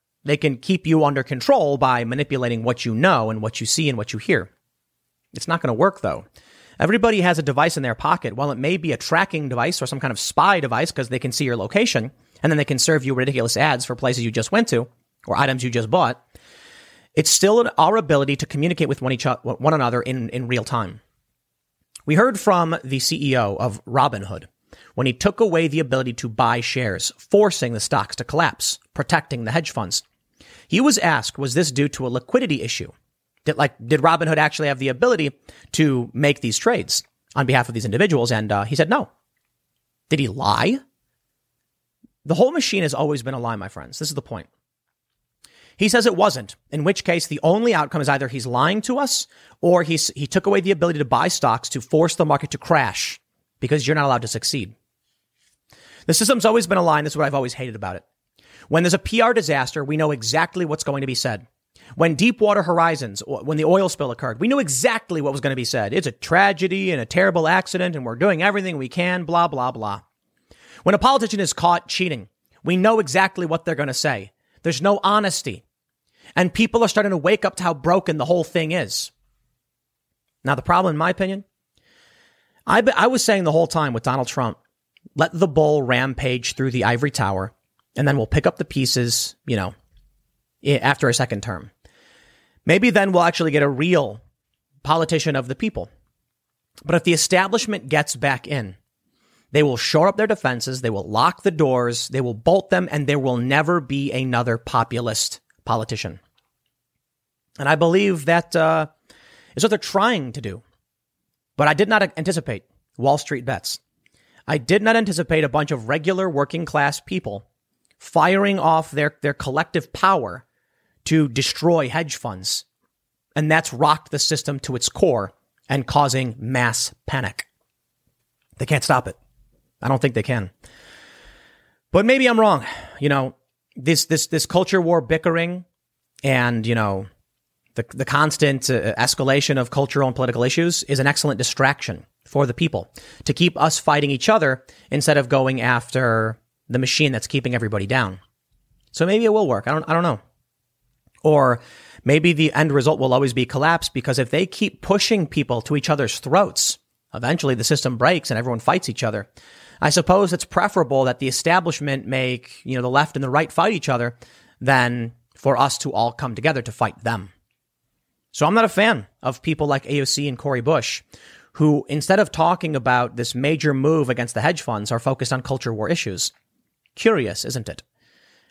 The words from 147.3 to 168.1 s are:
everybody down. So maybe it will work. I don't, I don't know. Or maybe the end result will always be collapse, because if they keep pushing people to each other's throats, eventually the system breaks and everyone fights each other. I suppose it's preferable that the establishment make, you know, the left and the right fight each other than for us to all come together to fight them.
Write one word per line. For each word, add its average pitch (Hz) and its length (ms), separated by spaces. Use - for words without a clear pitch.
everybody 110 320
down. 101 340
So 165 120
maybe 214 200
it 214 80
will 214 140
work. 113 200
I 127 40
don't, 156 180
I 156 40
don't 170 100
know. 135 180
Or 139 380
maybe 156 260
the 156 220
end 151 180
result 139 260
will 127 160
always 131 200
be 123 120
collapse, 156 440
because 127 300
if 123 100
they 175 160
keep - 360
pushing 196 460
people 123 360
to 147 120
each 143 140
other's 139 300
throats, - 600
eventually 127 420
the 117 100
system 131 320
breaks 147 340
and 113 60
everyone 120 220
fights 170 280
each 117 160
other. 107 260
I 151 80
suppose 180 420
it's - 140
preferable 151 580
that 123 160
the 135 80
establishment 147 800
make, 127 560
you 131 120
know, 123 60
the 123 80
left 143 280
and 135 60
the 131 60
right 147 220
fight 196 220
each 156 160
other 120 280
than 123 500
for 135 220
us 135 220
to 139 120
all 117 220
come 123 220
together 139 260
to 113 100
fight - 320
them. 104 300